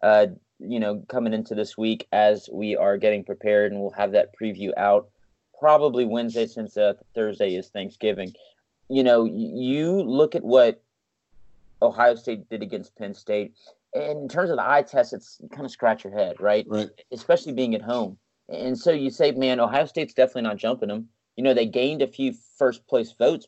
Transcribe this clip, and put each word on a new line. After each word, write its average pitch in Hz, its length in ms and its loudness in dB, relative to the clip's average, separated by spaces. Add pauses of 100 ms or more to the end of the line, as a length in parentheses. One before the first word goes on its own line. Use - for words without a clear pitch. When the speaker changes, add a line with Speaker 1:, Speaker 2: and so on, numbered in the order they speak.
Speaker 1:
uh, 104 240 6 (320)
you 117 200 -6
know, 104 280 -4
coming 117 260 -4
into 110 220 -6
this 107 200 -6
week 110 360 -4
as 107 420 2
we 104 220 -4
are 101 220 2
getting 104 260 0
prepared, 104 480 0
and 101 100 -8
we'll 101 80 -6
have 101 220 -4
that - 280 2
preview 101 380 -6
out 101 320 2 (500)
probably 143 460 4
Wednesday, 117 400 -4
since, 110 320 -10
uh, 104 160 4 (220)
Thursday 104 400 -2
is 92 140 -8
Thanksgiving. 98 640 -6 (540)
You 135 160 0
know, 120 200 6
y-, 113 100 -2
you 131 720 -2
look 147 320 2
at - 80 -6
what 139 400 4 (1000)
Ohio 120 320 4
State 113 360 -10
did 107 120 -8
against 98 340 -10
Penn 101 200 -10
State. 104 380 -6 (420)
In 147 320 -6
terms 170 240 -2
of 139 60 -2
the 107 120 -2
eye 143 140 4
test, 135 300 -2
it's, - 280 -16
you - 80 -20
kinda 139 180 -12
scratch 113 360 -2
your 98 100 -14
head, 98 260 -2
right? 104 300 2
Speaker 2:
Right. 107 200 -4 (220)
Speaker 1:
Especially 151 420 0
being 120 200 -2
at 107 80 -2
home. 107 380 -4 (280)
And 127 300 -6
so 170 140 2
you 139 180 -2
say, 147 220 2
"Man, 127 280 0
Ohio 131 280 0
State's - 260 -8
definitely 127 300 2
not 107 140 -4
jumping 113 320 -4
them." 110 200 -8 (260)
You 120 80 -4
know, 131 100 4
they 120 120 2
gained 127 360 -2
a 135 60 2
few 131 260 -6 (240)
first 123 300 0
place 117 300 -2
votes, 143 300 0